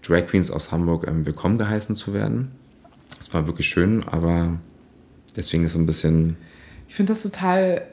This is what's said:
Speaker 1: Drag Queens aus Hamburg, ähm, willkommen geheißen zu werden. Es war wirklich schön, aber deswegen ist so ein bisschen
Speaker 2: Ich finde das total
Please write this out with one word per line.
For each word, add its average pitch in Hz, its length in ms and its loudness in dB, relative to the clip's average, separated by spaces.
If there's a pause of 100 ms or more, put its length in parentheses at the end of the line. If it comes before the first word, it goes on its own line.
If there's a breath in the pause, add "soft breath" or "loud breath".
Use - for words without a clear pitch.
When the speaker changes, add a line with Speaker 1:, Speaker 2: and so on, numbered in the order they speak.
Speaker 1:
Drag 87 260 4
Queens 92 240 2
aus - 200 -6
Hamburg, 85 360 0
ähm, 80 180 0
willkommen 90 320 0
geheißen 107 380 -2
zu - 180 -8
werden. 107 360 -2 (680)
Es - 140 -12
war 80 140 0
wirklich - 220 -2
schön, 101 380 2
aber 85 500 0 (800)
deswegen 85 280 0
ist 82 100 0
so 85 60 0
ein 82 60 4
bisschen 80 500 2 (540 loud breath)
Speaker 2:
Ich - 60 -20
finde 202 180 0
das 220 100 -6
total 185 680 0